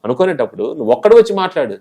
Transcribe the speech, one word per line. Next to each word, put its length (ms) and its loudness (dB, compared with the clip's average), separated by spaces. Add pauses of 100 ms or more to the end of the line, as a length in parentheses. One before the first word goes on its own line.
అనుకునేటప్పుడు 680 -4
నువ్వు 200 -2
ఒక్కడు 220 4
వచ్చి 200 4
మాట్లాడు. 460 -6